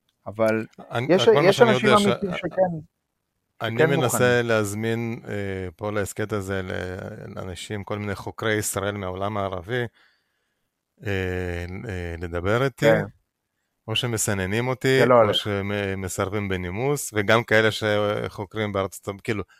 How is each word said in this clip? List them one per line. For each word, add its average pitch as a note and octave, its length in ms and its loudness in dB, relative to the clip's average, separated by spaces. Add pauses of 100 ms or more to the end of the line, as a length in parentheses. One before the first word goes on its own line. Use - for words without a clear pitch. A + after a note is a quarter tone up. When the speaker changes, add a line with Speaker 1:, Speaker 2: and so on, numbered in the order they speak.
(280)
Speaker 1:
אבל A2 380 2 (260)
Speaker 2:
אני, B2 180 -2
Speaker 1:
יש, G3 160 4
Speaker 2:
כל A3+ 80 8
מה D3+ 100 6
Speaker 1:
יש G3 140 6
Speaker 2:
שאני A#3 120 8
Speaker 1:
אנשים G#3 200 4
Speaker 2:
יודע G#3 100 8
ש-, G3+ 60 2
Speaker 1:
אמיתיים F#3+ 280 0
שכן, F3+ 380 0 (920)
Speaker 2:
אני A2+ 180 -2
Speaker 1:
שכן D#3 100 6
Speaker 2:
מנסה C3 280 2
Speaker 1:
מוכנים. B2 280 4
Speaker 2:
להזמין, A2+ 840 0
אה, G2 480 -6
פה G#2+ 160 -6
להסכת G#2 420 -4
הזה F#2+ 280 -2
ל-, F#2+ 760 -8
לאנשים, G2 480 -8
כל G#2 160 -6
מיני G#2 160 -4
חוקרי A2 380 -4
ישראל G2+ 440 -2
מהעולם G2 400 -6
הערבי, G2 480 -4 (1200)
אה, F2+ 600 -4 (240)
אה, F2 300 -6
לדבר F2 440 -2
איתי, C3 220 -2
Speaker 1:
כן. A2 180 4 (840)
Speaker 2:
או A2 80 -4
שמסננים G#2+ 720 -2
אותי, C3 320 2
Speaker 1:
זה A#2+ 60 6
לא B2 100 8
Speaker 2:
או A#2 60 10
Speaker 1:
הולך. G2+ 140 4
Speaker 2:
שמסרבים G2 1120 -2
בנימוס, G2 640 -4
וגם G#2+ 300 4
כאלה A2 280 4
שחוקרים G#2 1000 -2
בארצות G2 340 -4
הב-, G2 140 -8
כאילו, G2+ 220 -4 (160)